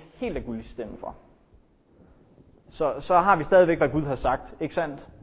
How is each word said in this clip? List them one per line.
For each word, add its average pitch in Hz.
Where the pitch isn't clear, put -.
helt 208
af 113
guld 117
i 113
stedet -
for. -
Så, 143
så 180
har 185
vi 156
stadigvæk, 175
hvad 156
Gud 147
har 143
sagt, -
ikke 156
sandt? 151